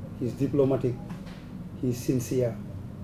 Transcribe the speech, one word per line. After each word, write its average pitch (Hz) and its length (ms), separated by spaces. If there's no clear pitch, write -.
he's 120 140
diplomatic, 135 600
he's 123 160
sincere, 123 580